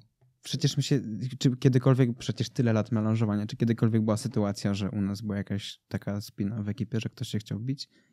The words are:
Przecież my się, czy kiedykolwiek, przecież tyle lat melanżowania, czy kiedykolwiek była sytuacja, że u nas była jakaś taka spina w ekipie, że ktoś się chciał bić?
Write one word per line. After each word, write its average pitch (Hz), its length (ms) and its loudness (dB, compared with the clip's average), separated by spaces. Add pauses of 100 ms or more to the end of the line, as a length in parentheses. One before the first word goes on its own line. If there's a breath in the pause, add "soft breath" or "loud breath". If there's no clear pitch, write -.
(420)
Przecież - 340 0
my 139 60 2
się, 139 180 2 (380)
czy 127 180 4
kiedykolwiek, 131 640 6
przecież - 320 -4
tyle 117 220 2
lat 110 200 0
melanżowania, 110 540 0
czy 127 100 -8
kiedykolwiek 113 460 2
była 107 140 2
sytuacja, 101 580 -2
że 98 160 -2
u 107 100 -4
nas 98 220 -4
była 104 140 -4
jakaś 98 520 -6
taka 101 320 -4
spina 104 420 -4
w 101 60 -4
ekipie, 107 320 -2
że 117 80 -4
ktoś - 200 -8
się 107 100 -4
chciał 104 220 -6
bić? 131 280 -6 (240)